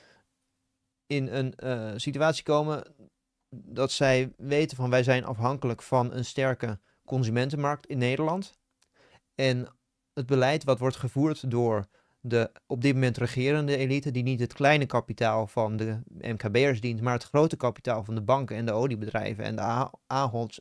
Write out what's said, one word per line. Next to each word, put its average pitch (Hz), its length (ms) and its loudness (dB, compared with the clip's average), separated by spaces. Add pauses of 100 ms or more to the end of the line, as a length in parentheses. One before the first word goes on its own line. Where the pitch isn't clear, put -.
(1080)
in 139 220 -2
een, 131 260 -2
eh, 113 420 -6
situatie 147 480 0
komen 151 380 0 (720)
dat 127 360 -2
zij 131 460 2
weten 143 400 0
van: 127 140 -2
"Wij 127 120 4
zijn 127 220 4
afhankelijk 123 580 -2
van 123 300 2
een 123 120 -6
sterke 123 560 -2 (240)
consumentenmarkt 139 840 -2
in 139 120 -4
Nederland." 156 600 -2 (760)
En 127 320 0 (460)
het 131 140 -6
beleid 135 380 2
wat 131 140 4
wordt 127 180 0
gevoerd 135 540 -2
door 113 360 2 (340)
de 117 300 0 (160)
op 123 140 -6
dit 139 140 4
moment 127 220 2
regerende 143 600 0
elite, 139 340 0
die 123 120 -2
niet 127 180 0
het 120 120 -2
kleine 143 340 4
kapitaal 110 600 0
van 110 300 -2
de 110 220 -2 (200)
M 113 180 -6
K 104 160 -4
B'ers 127 280 4
dient, 117 200 -4
maar 123 120 0
het 120 120 -2
grote 151 320 2
kapitaal 113 480 -2
van 110 100 -6
de 110 80 -2
banken 120 340 0
en 117 100 -2
de 113 60 0
oliebedrijven 107 720 -2
en 110 120 -4
de 107 60 -2
A-, 117 280 0 (160)
Aholds 120 540 -2